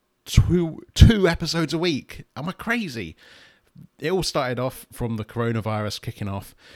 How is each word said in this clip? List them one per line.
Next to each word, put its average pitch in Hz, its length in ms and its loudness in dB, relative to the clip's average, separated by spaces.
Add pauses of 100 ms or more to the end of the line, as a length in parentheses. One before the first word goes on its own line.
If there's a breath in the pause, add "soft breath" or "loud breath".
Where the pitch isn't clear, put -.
(260)
two, 165 560 2 (140)
two 202 320 8
episodes 160 440 0
a 165 60 -2
week. 160 460 -4 (120)
Am 151 140 -8
I 175 40 -8
crazy? 147 640 -6 (840 loud breath)
It 156 120 -4
all 185 120 0
started 127 360 -2
off 127 320 -6
from 113 260 -6
the 107 80 -8
coronavirus 110 760 -4
kicking - 260 -10
off. 98 280 -10 (200 loud breath)